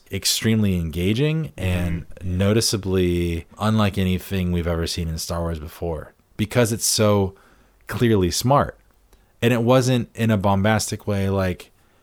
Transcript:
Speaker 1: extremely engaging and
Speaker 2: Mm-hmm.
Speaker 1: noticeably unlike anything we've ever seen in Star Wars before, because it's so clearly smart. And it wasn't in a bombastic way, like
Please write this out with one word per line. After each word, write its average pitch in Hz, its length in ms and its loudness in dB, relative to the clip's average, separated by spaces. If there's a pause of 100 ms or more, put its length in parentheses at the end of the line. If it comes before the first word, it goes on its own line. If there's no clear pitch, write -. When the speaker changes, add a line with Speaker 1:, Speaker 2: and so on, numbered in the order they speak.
Speaker 1:
extremely 104 680 0
engaging 110 800 -2
and 87 500 -2
Speaker 2:
Mm-hmm. 90 300 -6
Speaker 1:
noticeably 92 1080 0 (140)
unlike 104 380 0
anything 92 540 -2
we've 85 160 0
ever 82 200 -2
seen 82 200 -4
in 80 100 -6
Star 85 240 -6
Wars 82 180 -4
before, 76 540 -10 (240)
because 113 340 0
it's 110 140 -4
so 104 500 2 (520)
clearly 104 440 2
smart. 127 460 2 (640)
And 120 120 4
it 117 100 0
wasn't 127 520 4
in 113 160 2
a 110 60 4
bombastic 101 680 0
way, 98 220 0
like 95 420 -2 (320)